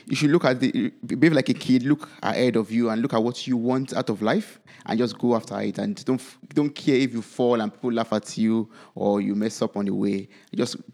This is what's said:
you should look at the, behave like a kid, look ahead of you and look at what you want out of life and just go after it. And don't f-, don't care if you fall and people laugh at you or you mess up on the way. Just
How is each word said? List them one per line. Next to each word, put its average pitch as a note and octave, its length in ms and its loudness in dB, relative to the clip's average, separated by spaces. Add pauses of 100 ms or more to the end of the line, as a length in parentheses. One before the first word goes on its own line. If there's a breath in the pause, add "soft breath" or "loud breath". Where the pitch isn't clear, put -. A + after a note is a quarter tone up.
you C#3+ 100 -4
should D3 160 2
look E3+ 140 4
at C3 140 2
the, B2 320 0 (140)
behave D#3 280 4
like C3 160 2
a - 40 4
kid, B2+ 300 2
look C#3+ 240 0 (140)
ahead A#2+ 340 2
of G#2+ 160 -2
you A#2 180 2
and A2 120 -2
look A#2 120 -2
at A2+ 100 2
what A#2+ 240 -4
you B2+ 100 0
want B2+ 360 -2
out B2+ 160 -2
of G2+ 120 -2
life C#3 380 0 (260 soft breath)
and A2+ 140 -2
just A#2+ 180 -2
go A#2+ 180 2
after G#2 260 -4
it. G#2 160 -4
And G#2 280 -6
don't B2+ 140 0
f-, - 180 -20 (160)
don't D3 200 0
care C#3+ 240 0
if B2+ 160 0
you A2+ 80 -4
fall A#2+ 400 0
and G#2 100 -2
people B2 220 -4
laugh A2+ 200 -2
at - 240 -4
you A2 320 0 (260 soft breath)
or G2+ 260 0
you G2+ 140 0
mess G#2+ 260 -2
up A2 160 -4
on G2+ 80 -2
the F#2+ 80 -2
way. G2 340 -2 (280 soft breath)
Just A#2+ 200 -4 (180)